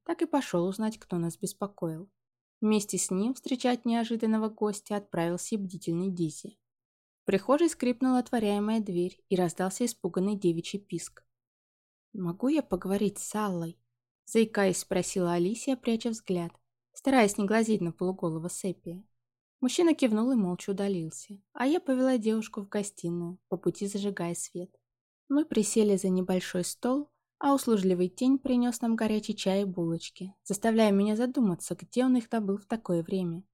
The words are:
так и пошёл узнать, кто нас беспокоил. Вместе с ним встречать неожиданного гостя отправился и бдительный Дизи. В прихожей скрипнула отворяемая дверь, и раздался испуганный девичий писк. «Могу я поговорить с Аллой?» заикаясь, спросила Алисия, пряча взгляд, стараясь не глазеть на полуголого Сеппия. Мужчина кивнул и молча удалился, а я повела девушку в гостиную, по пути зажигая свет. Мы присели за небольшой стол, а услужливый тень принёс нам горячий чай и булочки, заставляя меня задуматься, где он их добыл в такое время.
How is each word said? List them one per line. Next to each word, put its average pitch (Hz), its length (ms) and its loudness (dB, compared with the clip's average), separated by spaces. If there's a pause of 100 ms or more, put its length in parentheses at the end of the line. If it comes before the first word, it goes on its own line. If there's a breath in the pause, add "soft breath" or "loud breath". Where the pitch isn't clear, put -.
так 339 160 -4
и 330 60 2
пошёл 185 400 0
узнать, 220 320 -4
кто - 180 -8
нас 170 220 -4
беспокоил. 185 720 -8 (520)
Вместе 214 340 0
с - 140 -4
ним 208 240 0
встречать 247 500 -2
неожиданного 226 640 0
гостя 208 460 -4
отправился 180 600 -2
и - 20 -6
бдительный 180 520 -4
Дизи. 170 500 -6 (640)
В - 20 -20
прихожей 277 440 2
скрипнула 247 520 0
отворяемая 214 580 0
дверь, 185 500 -2
и 196 60 0
раздался 185 500 0
испуганный 196 520 -2
девичий 175 420 0
писк. - 460 -10 (880)
«Могу 185 340 -4
я 294 160 4
поговорить 196 560 0
с - 160 -8
Аллой?» 180 420 -4 (500)
заикаясь, 208 520 2
спросила 180 540 -2
Алисия, 196 420 0
пряча 233 360 -2
взгляд, 180 420 -4 (400)
стараясь 247 440 4
не 202 100 0
глазеть 220 340 2
на 170 100 0
полуголого 175 580 -4
Сеппия. 180 560 -8 (560)
Мужчина 320 340 4
кивнул 233 360 2
и 262 60 2
молча 180 340 0
удалился, 196 720 -4 (120)
а 247 120 -2
я 339 140 2
повела 262 360 2
девушку 220 440 -2
в 202 80 -10
гостиную, 175 720 -4 (100)
по 185 80 -2
пути 190 320 -2
зажигая 196 460 -4
свет. - 360 -10 (580)
Мы 294 160 2
присели 208 520 4
за 190 140 0
небольшой 185 520 0
стол, 262 500 -2 (300)
а 277 120 4
услужливый 185 540 2
тень 262 300 2
принёс 247 440 0
нам 226 120 2
горячий 214 400 0
чай 196 280 0
и - 20 -2
булочки, 175 680 -4 (120)
заставляя 220 480 4
меня 208 240 4
задуматься, 226 580 0
где 240 300 -2
он 254 120 4
их 226 120 -2
добыл 208 280 0
в - 100 -16
такое 180 360 -2
время. 180 400 -4 (120)